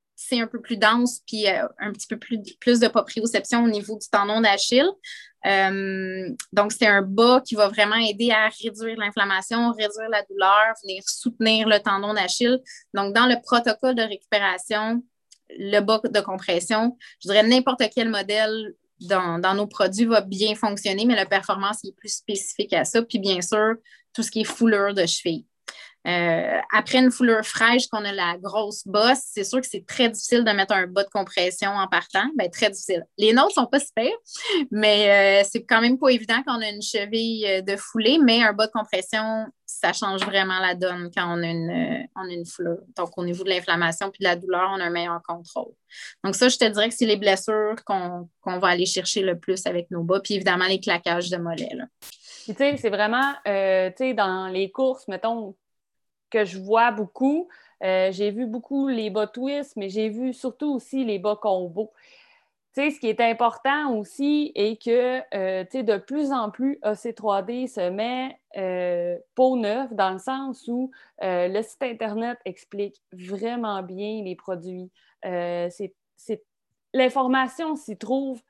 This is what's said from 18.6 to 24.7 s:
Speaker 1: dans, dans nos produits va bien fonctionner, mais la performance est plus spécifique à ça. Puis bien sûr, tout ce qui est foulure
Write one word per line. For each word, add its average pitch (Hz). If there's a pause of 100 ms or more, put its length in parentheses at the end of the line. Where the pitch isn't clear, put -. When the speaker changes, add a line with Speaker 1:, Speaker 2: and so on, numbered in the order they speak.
Speaker 1:
dans, 175
dans 190
nos 208
produits 202
va 226
bien 196
fonctionner, 202
mais 247
la 196
performance 196
est 196
plus -
spécifique -
à 160
ça. 226
Puis 233
bien 190
sûr, 214 (380)
tout 233
ce -
qui 220
est 214
foulure 202